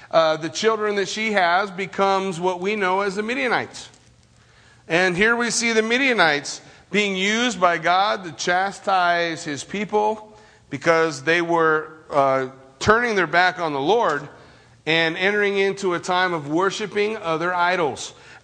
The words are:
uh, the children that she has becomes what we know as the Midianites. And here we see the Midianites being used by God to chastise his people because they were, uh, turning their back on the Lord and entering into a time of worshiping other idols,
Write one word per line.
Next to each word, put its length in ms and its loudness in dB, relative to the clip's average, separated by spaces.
uh, 260 4
the 120 -6
children 480 0
that 120 -2
she 240 -2
has 380 2
becomes 680 -2
what 200 -2
we 160 -2
know 240 0
as 160 -4
the 60 -4
Midianites. 680 -4
And 280 2
here 200 2
we 140 -2
see 220 -2
the 100 2
Midianites 800 0
being 260 0
used 440 0
by 180 2
God 460 0
to 80 -12
chastise 1120 0
his 200 -8
people 720 -4
because 540 0
they 180 2
were, 500 0
uh, 400 2
turning 380 2
their 100 2
back 320 2
on 140 -2
the 80 -2
Lord 480 0
and 300 2
entering 420 0
into 360 0
a 40 0
time 340 0
of 160 -6
worshiping 680 -2
other 360 -2
idols, 600 -2